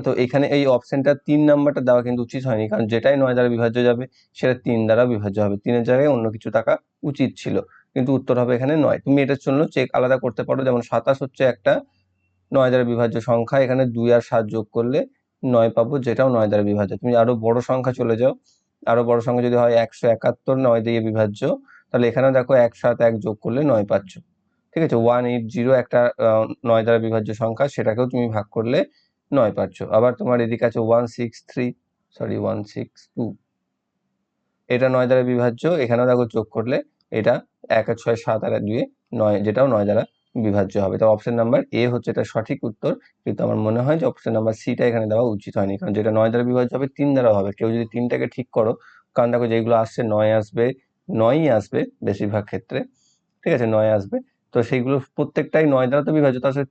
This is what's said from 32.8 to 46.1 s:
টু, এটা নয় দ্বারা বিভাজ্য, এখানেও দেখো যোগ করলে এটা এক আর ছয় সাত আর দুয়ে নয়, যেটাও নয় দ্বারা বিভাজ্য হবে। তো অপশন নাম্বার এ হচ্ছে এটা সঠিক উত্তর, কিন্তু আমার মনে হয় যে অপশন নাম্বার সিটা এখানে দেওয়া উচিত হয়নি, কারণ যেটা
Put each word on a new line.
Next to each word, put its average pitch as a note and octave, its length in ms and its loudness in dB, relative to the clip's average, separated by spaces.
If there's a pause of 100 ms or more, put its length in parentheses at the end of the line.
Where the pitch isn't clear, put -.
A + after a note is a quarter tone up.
টু, B2 100 -6 (1500)
এটা B2+ 200 2
নয় B2+ 140 2
দ্বারা B2+ 140 4 (100)
বিভাজ্য, A#2+ 300 0 (220)
এখানেও A#2+ 260 0
দেখো B2 140 2 (100)
যোগ A2 120 -4 (100)
করলে A#2 200 -2 (420)
এটা A2+ 160 2 (440)
এক G#2+ 120 -2
আর A2+ 120 -2
ছয় A#2 220 0
সাত A2+ 220 -2
আর A#2 60 -2 (140)
দুয়ে A2 160 -2 (380)
নয়, G#2 160 2 (100)
যেটাও B2+ 280 2
নয় G#2 140 0
দ্বারা G#2 160 2 (420)
বিভাজ্য G2+ 280 0 (100)
হবে। F#2+ 180 -2
তো - 20 2 (100)
অপশন A#2 260 -4
নাম্বার A#2 200 2 (200)
এ - 20 2 (100)
হচ্ছে A#2+ 220 -6
এটা A#2 180 -2
সঠিক A2+ 260 -6 (100)
উত্তর, C3+ 240 -4 (320)
কিন্তু A2 220 -6
আমার A2 200 -2
মনে A2 180 0
হয় D3+ 160 0
যে - 100 -4
অপশন - 260 -8
নাম্বার A2 240 -2
সিটা B2 300 -4
এখানে A2+ 220 -2
দেওয়া A2+ 120 2 (100)
উচিত G2 240 -12
হয়নি, G2 220 -2
কারণ A#2+ 180 -4
যেটা A2 200 0